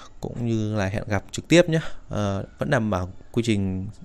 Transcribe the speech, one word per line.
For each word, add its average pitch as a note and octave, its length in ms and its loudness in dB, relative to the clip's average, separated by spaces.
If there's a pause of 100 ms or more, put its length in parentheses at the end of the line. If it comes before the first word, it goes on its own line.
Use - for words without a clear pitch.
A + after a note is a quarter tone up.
(220)
cũng - 240 -6
như A2 300 0
là G2+ 100 0
hẹn F#2+ 220 -2
gặp G#2 240 0
trực - 160 -8
tiếp E3+ 220 8
nhé. D#3+ 100 4 (300)
Ờ, G2 360 0 (120)
vẫn D3 120 -4
đảm A#2 200 2
bảo F#2 200 0 (220)
quy A#2 140 0
trình G2 420 0 (180)